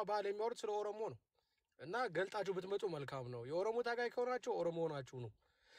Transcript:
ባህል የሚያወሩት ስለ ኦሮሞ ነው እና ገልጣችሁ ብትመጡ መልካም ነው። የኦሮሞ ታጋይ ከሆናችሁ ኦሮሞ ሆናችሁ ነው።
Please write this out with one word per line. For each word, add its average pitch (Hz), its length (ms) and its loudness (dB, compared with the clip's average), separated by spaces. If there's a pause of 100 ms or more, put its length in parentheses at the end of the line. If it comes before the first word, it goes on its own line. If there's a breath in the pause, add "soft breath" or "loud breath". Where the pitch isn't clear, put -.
ባህል 202 240 2
የሚያወሩት 214 320 0
ስለ 214 140 0
ኦሮሞ 208 360 0
ነው 120 100 -10 (600)
እና 156 160 -4 (160)
ገልጣችሁ 190 420 0
ብትመጡ 190 360 -2
መልካም 139 400 -4
ነው። 120 160 -4
የኦሮሞ 185 380 2
ታጋይ 240 280 0
ከሆናችሁ 247 420 0
ኦሮሞ 170 280 2
ሆናችሁ 143 380 -2
ነው። 113 140 -6 (460 loud breath)